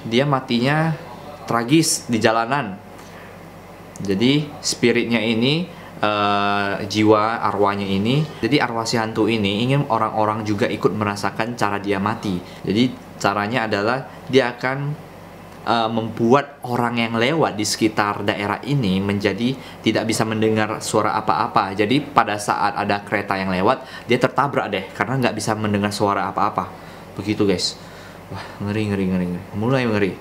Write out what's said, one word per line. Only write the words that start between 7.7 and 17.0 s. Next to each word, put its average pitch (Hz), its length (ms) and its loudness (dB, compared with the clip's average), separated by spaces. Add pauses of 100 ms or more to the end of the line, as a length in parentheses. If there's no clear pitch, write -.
ini, 104 400 2 (160)
jadi 120 240 2
arwah 113 240 -2
si - 80 -2
hantu 113 320 0
ini 107 400 2
ingin 139 240 2
orang-orang 107 560 0
juga 104 240 0
ikut 101 240 0
merasakan 107 640 -2
cara 101 240 0
dia 98 160 0
mati. 104 400 -2 (240)
Jadi 117 320 2 (240)
caranya 104 480 0
adalah 110 400 0 (240)
dia 127 240 4
akan, 143 560 -4 (560)
eh, 113 240 2
membuat 113 720 2
orang 120 400 0